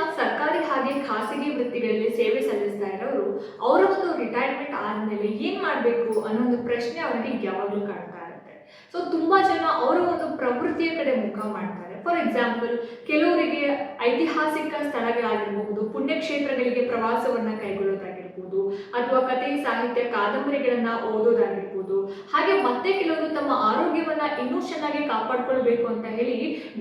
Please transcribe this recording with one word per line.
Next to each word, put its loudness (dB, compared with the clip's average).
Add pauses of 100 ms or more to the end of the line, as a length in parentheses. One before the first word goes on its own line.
(160)
ಸರ್ಕಾರಿ 0
ಹಾಗೆ 0
ಖಾಸಗಿ -2
ವೃತ್ತಿಗಳಲ್ಲಿ 0
ಸೇವೆ 2
ಸಲ್ಲಿಸ್ತಾ -2 (100)
ಇರೋರು -4
ಅವರ 6
ಒಂದು 2
ರಿಟೈರ್ಮೆಂಟ್ -2
ಆದ್ಮೇಲೆ -2
ಏನ್ -2
ಮಾಡ್ಬೇಕು 2
ಅನ್ನೋ 0
ಒಂದು 4
ಪ್ರಶ್ನೆ -2
ಅವರಿಗೆ -2
ಯಾವಾಗ್ಲೂ -2
ಕಾಡ್ತಾ -10
ಇರುತ್ತೆ. -20
So -4
ತುಂಬಾ 4
ಜನ 4
ಅವರ 2
ಒಂದು 0
ಪ್ರವೃತ್ತಿಯ 0
ಕಡೆ 0
ಮುಖ -2
ಮಾಡ್ತಾರೆ. -6 (180)
For 2
example, 0 (300)
ಕೆಲವರಿಗೆ 2
ಐತಿಹಾಸಿಕ 2 (140)
ಸ್ಥಳಗಳಾಗಿರ್ಬಹುದು, -2
ಪುಣ್ಯಕ್ಷೇತ್ರಗಳಿಗೆ 0
ಪ್ರವಾಸವನ್ನ 0
ಕೈಗೊಳ್ಳೋದಾಗಿರ್ಬೋದು, -4
ಅಥವಾ 0
ಕಥೆ, 0
ಸಾಹಿತ್ಯ, 0
ಕಾದಂಬರಿಗಳನ್ನ 0 (180)
ಓದೋದಾಗಿರ್ಬೋದು, 2
ಹಾಗೆ 2
ಮತ್ತೆ 2
ಕೆಲವರು 0
ತಮ್ಮ 0
ಆರೋಗ್ಯವನ್ನ 2
ಇನ್ನೂ 0
ಚೆನ್ನಾಗಿ -2
ಕಾಪಾಡ್ಕೊಳ್ಬೇಕು 2
ಅಂತ -2
ಹೇಳಿ -2 (180)